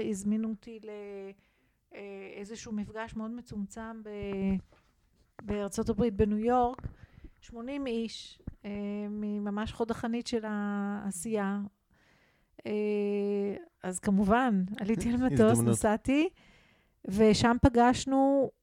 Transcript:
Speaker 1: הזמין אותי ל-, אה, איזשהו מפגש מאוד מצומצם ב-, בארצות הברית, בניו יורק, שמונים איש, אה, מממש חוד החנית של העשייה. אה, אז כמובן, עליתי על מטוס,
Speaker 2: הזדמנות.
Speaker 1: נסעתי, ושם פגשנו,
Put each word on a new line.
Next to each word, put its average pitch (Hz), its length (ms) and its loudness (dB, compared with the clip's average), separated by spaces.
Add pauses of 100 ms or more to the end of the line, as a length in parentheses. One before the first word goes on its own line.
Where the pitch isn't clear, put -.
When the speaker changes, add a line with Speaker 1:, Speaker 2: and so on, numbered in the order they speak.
(100)
Speaker 1:
הזמין 208 340 -2
אותי 220 380 -10
ל-, 214 80 -14 (1040)
אה, - 60 -16 (360)
איזשהו 220 360 -12
מפגש 214 420 -8
מאוד 220 160 -8
מצומצם 226 720 -10
ב-, 202 540 -2 (840)
בארצות 208 460 -4
הברית, 226 260 2
בניו 208 240 2
יורק, 240 440 2 (580)
שמונים 269 460 -8
איש, 226 560 -6 (220)
אה, 202 60 -10 (400)
מממש 208 600 -4
חוד 226 180 -2
החנית 233 360 -4
של 220 180 -2
העשייה. 202 1160 -4 (1080)
אה, 202 880 0 (280)
אז 185 160 -4
כמובן, 208 640 4 (160)
עליתי 220 280 0
על 240 80 0
מטוס, 247 240 4
Speaker 2:
הזדמנות. 226 320 6
Speaker 1:
נסעתי, 233 560 2 (800)
ושם 220 540 6
פגשנו, 262 880 4 (120)